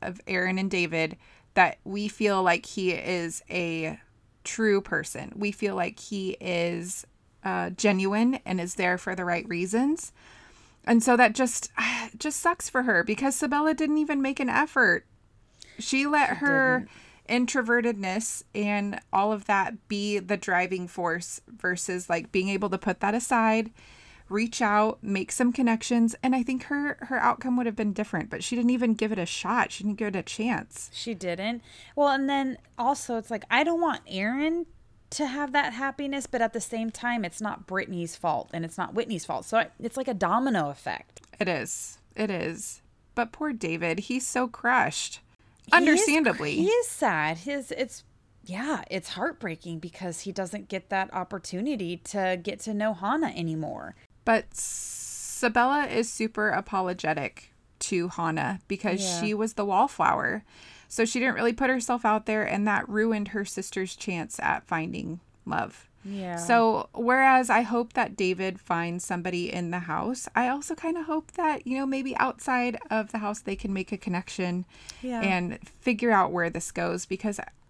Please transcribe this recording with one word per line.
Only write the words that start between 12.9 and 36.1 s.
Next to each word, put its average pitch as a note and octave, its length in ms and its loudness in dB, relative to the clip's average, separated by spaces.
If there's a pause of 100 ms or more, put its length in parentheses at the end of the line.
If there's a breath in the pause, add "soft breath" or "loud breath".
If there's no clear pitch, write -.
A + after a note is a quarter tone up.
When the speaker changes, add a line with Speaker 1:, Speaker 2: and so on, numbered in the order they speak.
Speaker 1:
because C4 320 0
Sabella D4+ 380 2
didn't D4+ 240 2
even D4 240 2
make C4+ 180 0
an C4 100 0
effort. B3+ 560 4 (720 loud breath)
She C4+ 280 0
let D4 220 4
Speaker 2:
She C4 60 0 (100)
Speaker 1:
her C4 420 4 (400 loud breath)
Speaker 2:
didn't. B3 220 2
Speaker 1:
introvertedness A3+ 920 0 (120)
and G#3 440 0 (120)
all G3+ 220 4
of G3+ 120 -6
that G3 420 0
be G#3 320 0
the F#3+ 180 -2
driving F3+ 500 0
force E3+ 600 -4
versus, F3+ 640 -4
like, E3+ 220 -2
being F#3+ 180 2
able G3 200 0
to F#3 80 -2
put F#3 240 0
that G3+ 140 2
aside, A3+ 560 2 (580 loud breath)
reach A3+ 320 0
out, G#3+ 400 4
make G3 300 -2
some B3 220 2
connections. A#3 680 2
And B3+ 140 2
I B3 80 2
think B3+ 200 -2
her, C#4+ 380 -2
her B3+ 160 -4
outcome B3 400 2
would B3 80 0
have A3 120 -2
been G#3 160 0
different, G3 360 -4
but - 140 -8
she - 120 -4
didn't A#3+ 160 4
even A#3+ 220 2
give G#3+ 180 0
it G3+ 80 -2
a E3+ 60 0
shot. G#3+ 460 0
She - 120 -10
didn't G3+ 140 -2
give G#3+ 120 -2
it F3 80 -6
a D#3 60 -4
chance. - 680 -4
Speaker 2:
She - 200 -8
didn't. F#3+ 480 -4 (340 loud breath)
Well, C#4+ 140 6
and C4+ 200 2
then C4+ 280 0 (200)
also B3 400 0
it's A3 140 -6
like, G#3+ 180 -6
I B3+ 140 4
don't E4 180 2
want D#4 260 0
Aaron C#4 580 -2 (460)
to D4 160 -2
have C4+ 260 -4
that C#4+ 180 2
happiness, C#4 560 -4